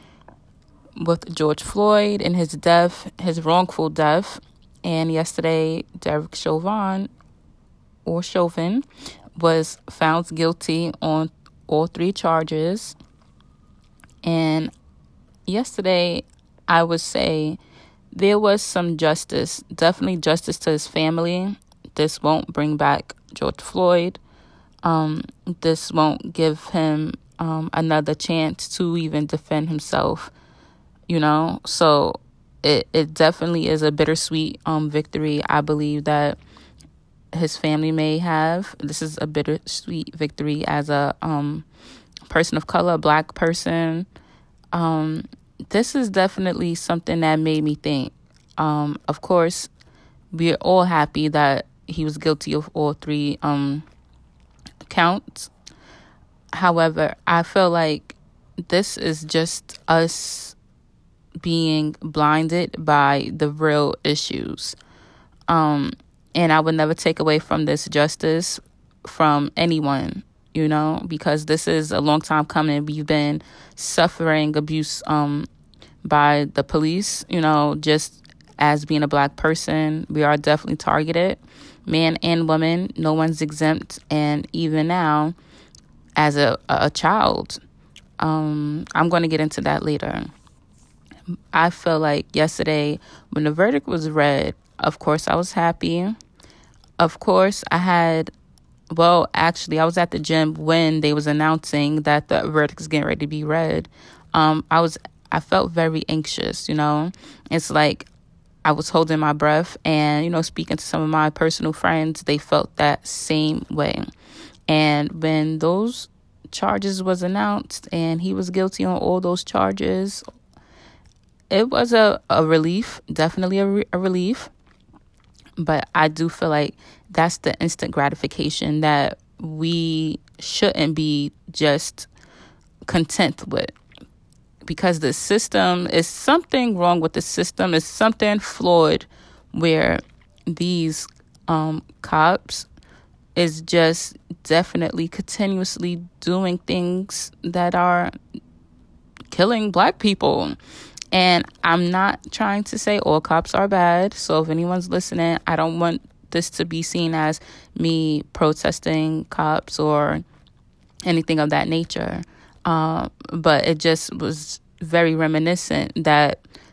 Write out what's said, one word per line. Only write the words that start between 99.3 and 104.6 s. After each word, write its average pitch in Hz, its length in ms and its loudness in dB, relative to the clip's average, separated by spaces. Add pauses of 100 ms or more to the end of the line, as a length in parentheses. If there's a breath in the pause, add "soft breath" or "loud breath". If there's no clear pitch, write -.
actually 165 440 0
I 160 60 4
was 170 140 2
at 175 120 2
the 170 80 -6
gym 156 360 0
when 156 460 2
they 151 120 2
was 147 140 -2
announcing 151 760 0
that 147 260 2
the - 200 0
verdict 156 320 0
is 160 80 -12
getting 151 180 0
ready - 140 -2
to 147 60 -4
be 151 160 -6
read. 160 460 -2 (440 loud breath)
Um, 156 380 4